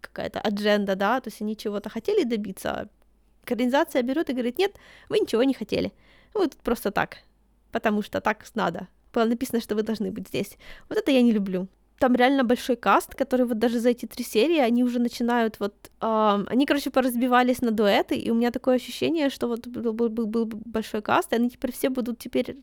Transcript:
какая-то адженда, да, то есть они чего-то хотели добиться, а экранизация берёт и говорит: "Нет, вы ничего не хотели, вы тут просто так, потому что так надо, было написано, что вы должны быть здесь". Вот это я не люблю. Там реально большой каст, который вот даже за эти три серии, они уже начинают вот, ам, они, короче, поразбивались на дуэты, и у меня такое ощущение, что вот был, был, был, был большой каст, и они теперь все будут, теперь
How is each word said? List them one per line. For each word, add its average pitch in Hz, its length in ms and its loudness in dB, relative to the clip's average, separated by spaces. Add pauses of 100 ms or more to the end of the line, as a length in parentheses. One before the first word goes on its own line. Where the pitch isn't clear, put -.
какая-то - 400 -8
адженда, 208 560 2
да, 208 240 0
то 240 80 -10
есть 214 140 -12
они 214 120 -4
чего-то 208 360 -8
хотели 381 340 0
добиться, 208 460 -4
а - 160 -6 (580)
экранизация 254 580 0
берёт 269 280 -2
и - 20 -2
говорит: 247 260 -4
"Нет, 392 140 0 (380)
вы - 100 0
ничего 247 240 2
не 269 100 4
хотели, - 380 -4 (420)
вы 381 140 2
тут - 140 -14
просто 220 280 -2
так, - 280 -4 (540)
потому 214 300 0
что - 180 -6
так 214 240 -2 (100)
надо, 185 320 -2 (260)
было 226 140 2
написано, 233 340 -2
что 220 140 -6
вы 220 80 0
должны 214 280 -4
быть 190 180 -10
здесь". - 280 -6 (320)
Вот - 100 -4
это 427 140 0
я 254 100 6
не 240 100 6
люблю. 190 340 -2 (340)
Там 254 160 4
реально 262 280 4
большой 240 320 0
каст, 233 380 2
который 254 320 0
вот 233 120 -2
даже 240 200 0
за 240 120 4
эти 240 160 -2
три - 180 -10
серии, 302 340 2
они 240 260 4
уже 247 140 0
начинают 233 640 0
вот, 202 120 -4 (280)
ам, 214 500 2
они, 269 160 4
короче, 294 240 0
поразбивались 247 720 2
на 233 80 0
дуэты, 220 460 2
и - 140 -2
у 233 40 2
меня 240 160 2
такое 254 260 0
ощущение, 277 540 0
что - 180 -4
вот 240 200 -6
был, 233 240 -4
был, 233 160 0
был, 220 180 -2
был 226 180 0 (200)
большой 220 380 -6
каст, 269 300 0
и - 40 2
они 240 140 2
теперь 254 220 -6
все - 180 -2
будут, 240 280 -4
теперь 254 440 -4